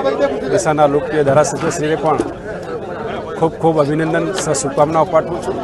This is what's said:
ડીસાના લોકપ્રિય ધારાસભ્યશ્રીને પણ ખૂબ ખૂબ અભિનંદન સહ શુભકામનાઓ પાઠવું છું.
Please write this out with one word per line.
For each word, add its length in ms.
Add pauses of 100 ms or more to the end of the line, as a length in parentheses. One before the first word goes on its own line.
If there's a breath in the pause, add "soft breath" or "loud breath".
(500)
ડીસાના 380
લોકપ્રિય 360
ધારાસભ્યશ્રીને 720
પણ 220 (1200)
ખૂબ 120
ખૂબ 280
અભિનંદન 540
સહ 200
શુભકામનાઓ 520
પાઠવું 360
છું. 220